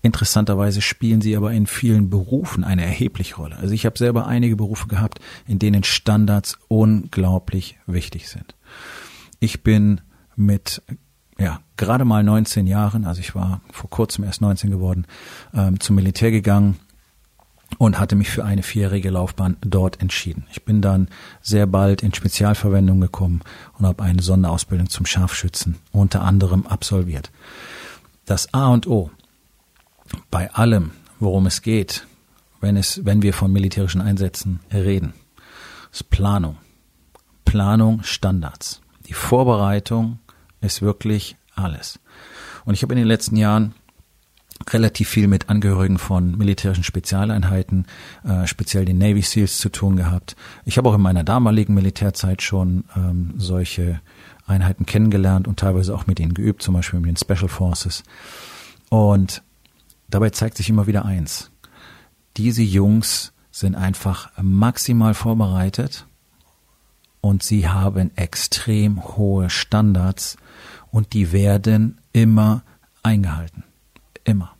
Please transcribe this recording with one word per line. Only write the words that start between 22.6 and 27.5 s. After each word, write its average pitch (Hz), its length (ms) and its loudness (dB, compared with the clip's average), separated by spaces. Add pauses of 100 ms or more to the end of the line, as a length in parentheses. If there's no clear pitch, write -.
gekommen 87 400 0 (380)
und 98 80 2
habe 92 160 -2
eine 90 180 2
Sonderausbildung 90 680 0
zum - 160 -4
Scharfschützen - 680 -2 (140)
unter 98 300 2
anderem 95 460 2
absolviert. 90 680 -4 (920)